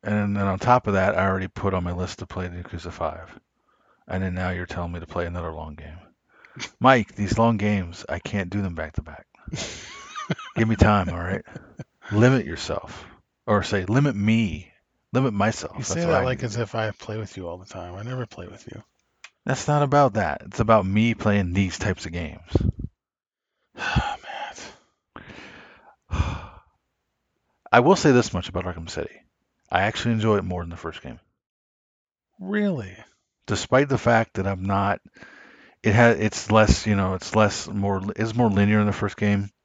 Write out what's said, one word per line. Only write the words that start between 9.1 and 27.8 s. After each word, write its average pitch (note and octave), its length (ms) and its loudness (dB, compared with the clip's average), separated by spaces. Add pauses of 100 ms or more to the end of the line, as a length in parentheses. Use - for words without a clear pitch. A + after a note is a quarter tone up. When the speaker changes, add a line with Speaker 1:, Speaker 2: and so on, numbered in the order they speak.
Speaker 2:
<laughs> - 1040 -12
Speaker 1:
Give A2+ 120 0
me A2 80 2
time, G2+ 340 4
all F2 100 -6
right? F2+ 240 -6 (680)
Limit A#2+ 340 4
yourself. - 600 -8 (400)
Or G#2 180 2
say, F#2+ 220 -2
"Limit B2+ 300 2
me. G2+ 560 0 (420)
Limit B2+ 200 2
myself." G#2 400 -2
Speaker 2:
You - 60 -12
Speaker 1:
That's B2+ 140 -8
Speaker 2:
say E3 120 -2
Speaker 1:
what E3+ 60 2
Speaker 2:
that D3 100 2
Speaker 1:
I B2+ 40 0
Speaker 2:
like B2+ 140 -2
Speaker 1:
need B2+ 60 -6
Speaker 2:
as A2+ 60 -4
Speaker 1:
to G#2 60 -6
do. A#2 60 -2
Speaker 2:
if G#2 120 -8
I A2 160 -2
play G#2+ 260 -10
with G#2+ 200 -10
you F#2 100 -10
all E2+ 100 -8
the F#2+ 80 -18
time. F2+ 300 -12
I G2+ 80 -12
never B2+ 220 -8
play - 220 -16
with G2 200 -20
you. - 160 -16 (600)
Speaker 1:
That's C3+ 220 -2
not D3 160 4
about C#3 300 4
that. F2 320 -2
It's - 140 -12
about A2 260 6
me G#2+ 300 4
playing G2+ 380 2
these F#2+ 260 2
types - 260 -2
of E2 60 -8
games. E2 400 -10 (840)
Speaker 2:
<sighs> - 420 -20
Matt. - 960 -6 (1400)
Speaker 1:
<sighs> - 20 -4 (1600)
I A#2 100 8